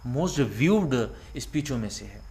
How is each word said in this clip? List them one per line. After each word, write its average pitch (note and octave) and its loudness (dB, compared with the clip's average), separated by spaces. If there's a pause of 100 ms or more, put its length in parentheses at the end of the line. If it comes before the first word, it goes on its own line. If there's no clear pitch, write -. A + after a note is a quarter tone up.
मोस्ट C#3 0
रिव्यूड C3 4 (220)
स्पीचों C#3+ -2
में G#2+ -2
से G#2 -10
है। G2 -14 (100)